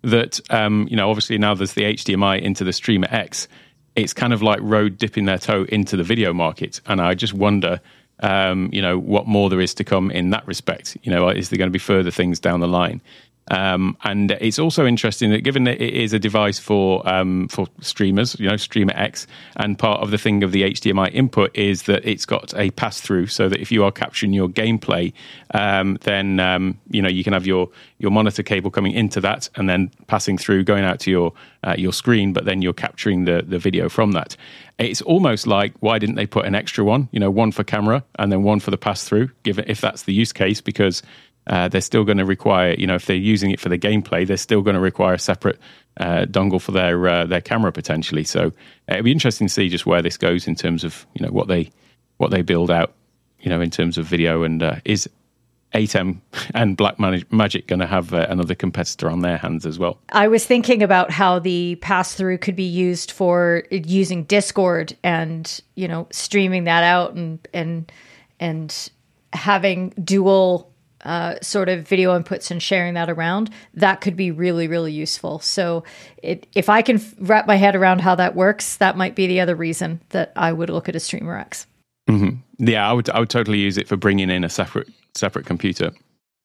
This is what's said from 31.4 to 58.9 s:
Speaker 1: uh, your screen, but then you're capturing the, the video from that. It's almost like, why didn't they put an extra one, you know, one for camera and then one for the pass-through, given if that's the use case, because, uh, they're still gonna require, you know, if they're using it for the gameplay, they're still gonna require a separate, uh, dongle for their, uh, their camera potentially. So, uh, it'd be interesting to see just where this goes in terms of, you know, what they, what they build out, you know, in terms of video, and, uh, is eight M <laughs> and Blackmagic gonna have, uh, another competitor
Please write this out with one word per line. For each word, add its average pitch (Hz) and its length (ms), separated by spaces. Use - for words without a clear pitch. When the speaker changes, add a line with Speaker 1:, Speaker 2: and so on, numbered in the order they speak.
Speaker 1:
uh, 90 140
your 92 160
screen, 101 400
but 90 100
then 95 160
you're 90 140
capturing - 500
the, 87 240
the 92 100
video 87 300
from 104 240
that. - 240
It's 110 240
almost 165 440
like, 101 340
why 110 180
didn't 107 180
they 104 100
put 101 180
an 95 100
extra - 300
one, 123 280
you - 60
know, 98 120
one 107 200
for 101 140
camera 110 400
and 101 140
then 98 120
one 104 180
for 101 100
the 95 80
pass-through, 107 520
given 104 240
if - 140
that's - 220
the 98 100
use 110 200
case, 101 280
because, 98 420
uh, 90 180
they're 92 140
still 110 240
gonna 98 220
require, 92 480
you - 120
know, 92 80
if 87 120
they're 95 100
using 98 340
it 98 80
for - 120
the 90 80
gameplay, 95 480
they're 95 100
still 104 240
gonna 98 180
require 92 360
a 87 40
separate, - 400
uh, 90 280
dongle 95 340
for - 120
their, 90 360
uh, 87 160
their 87 160
camera 107 320
potentially. 80 500
So, 85 260
uh, - 440
it'd 98 120
be 120 80
interesting 127 340
to 90 60
see 98 160
just 87 180
where 87 160
this 85 160
goes 87 280
in 82 80
terms 82 300
of, - 300
you - 100
know, 85 80
what 98 160
they, 87 220
what - 120
they 92 120
build 87 280
out, 82 220
you - 80
know, 87 140
in 85 80
terms 85 260
of 85 80
video, 82 380
and, 80 200
uh, 80 220
is 104 240
eight 110 240
M 92 240
<laughs> - 180
and 107 220
Blackmagic 101 920
gonna 90 200
have, 87 260
uh, 82 160
another 90 260
competitor 87 540